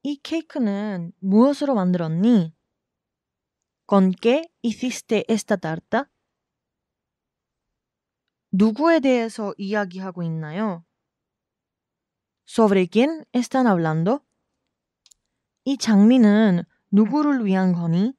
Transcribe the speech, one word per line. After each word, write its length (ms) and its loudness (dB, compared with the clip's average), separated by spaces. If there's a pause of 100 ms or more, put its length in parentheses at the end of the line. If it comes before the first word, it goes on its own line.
이 200 -6
케이크는 960 -6
무엇으로 540 2
만들었니? 800 0 (1300)
¿Con 260 4
qué 380 -2 (120)
hiciste 640 -4
esta 300 -2
tarta? 520 -6 (2500)
누구에 480 2
대해서 580 -2
이야기하고 640 -8
있나요? 600 -8 (1600)
¿Sobre 400 2
quién 440 -2
están 340 -2
hablando? 580 0 (1400)
이 140 -2
장미는 840 4 (260)
누구를 540 0
위한 280 0
거니? 460 -2